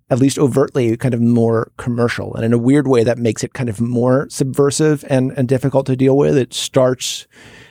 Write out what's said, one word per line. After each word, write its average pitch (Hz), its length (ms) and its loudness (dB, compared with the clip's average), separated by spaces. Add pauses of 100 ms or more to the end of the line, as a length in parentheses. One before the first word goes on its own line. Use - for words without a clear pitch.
at 123 100 0
least 135 200 2
overtly, 127 560 0
kind 123 180 -2
of 117 60 -2
more 117 560 2
commercial. 117 600 -4
And 113 100 -4
in 113 80 2
a 120 40 4
weird 131 300 2
way, 120 160 4
that 113 140 0
makes 117 260 -2
it 123 80 -8
kind 123 160 -6
of 113 140 -8
more 123 480 0
subversive 143 800 0
and, 131 280 0
and 127 120 -2
difficult 135 380 0
to 131 100 -2
deal 131 180 2
with. 151 220 2
It 123 160 -2
starts - 760 -2 (440)